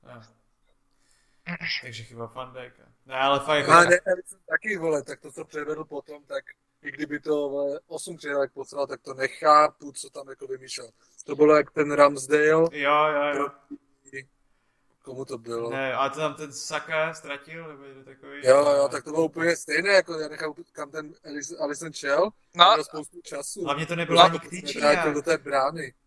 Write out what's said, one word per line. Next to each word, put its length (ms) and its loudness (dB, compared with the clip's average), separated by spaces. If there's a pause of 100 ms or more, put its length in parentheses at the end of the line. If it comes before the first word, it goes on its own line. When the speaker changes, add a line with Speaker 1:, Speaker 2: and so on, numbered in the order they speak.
Speaker 1:
Ah. 160 -20 (1600)
Takže 200 -14
chyba 240 -14
Van 260 -14
Dijka. 300 -18 (240)
Ne, 120 -16
ale 220 2
fakt 180 0
jako 140 2
Speaker 2:
A 40 10
Speaker 1:
tak 120 8
Speaker 2:
ne, 100 6 (140)
Alisson 280 -8 (100)
taky, 260 -4
vole, 260 -2
tak 180 -14
to, 120 -20
co 120 -14
předvedl 400 -10
potom, 400 -16
tak 200 -10 (380)
i 100 -12
kdyby 280 -8
to, 100 -6 (180)
vole, 380 -4
osm 300 -12
přihrávek 360 -4
poslal, 340 -8
tak 160 -12
to 120 -14
nechápu, 760 2
co 180 -14
tam 180 -16
jako 180 -16
vymýšlel. 420 -12 (380)
To 100 -6
bylo 200 8
jak 140 2
ten 220 0
Ramsdale 540 4
Speaker 1:
Jo, 260 4
jo, 500 2 (120)
jo. 140 -2 (540)
Speaker 2:
proti, 260 -18 (760)
komu 220 -12
to 140 -10
bylo? 320 -6
Speaker 1:
Ne, 240 -4
a 140 0
to 120 -8
tam 140 -4
ten 180 -12
Saka 600 -4
ztratil, 540 -14
nebo 160 -20
je 100 -20
to 100 -20
takový? 400 -18
Speaker 2:
Jo, 320 6
jo, 120 4
tak 160 -6
to 60 -14
bylo 140 0
úplně 320 0
stejné, 360 -2
jako 260 2
já 100 -6
nechápu, 440 -10
kam 180 -12
ten 220 -12
Alis-, 500 -12
Alisson 300 -6
šel, 380 0 (240)
Speaker 3:
No. 180 8
Speaker 2:
měl 120 0
spoustu 380 -14
času. 420 -10
Speaker 1:
Hlavně 220 -4
to 100 -6
nebylo 240 4
Speaker 2:
Prostě 100 10
Speaker 1:
ani 100 -6
k 40 -20
Speaker 2:
se 60 -16
Speaker 1:
tyči 300 -10
Speaker 2:
vrátil 220 4
Speaker 1:
nějak. 120 -2
Speaker 2:
do 80 -4
té 160 0
brány. 560 -4 (120)